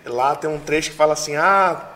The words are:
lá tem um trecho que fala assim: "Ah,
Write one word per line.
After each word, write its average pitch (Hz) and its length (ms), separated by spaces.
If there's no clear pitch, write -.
lá 127 320
tem 156 120
um 151 120
trecho 151 320
que - 40
fala 151 180
assim: 147 200
"Ah, 180 400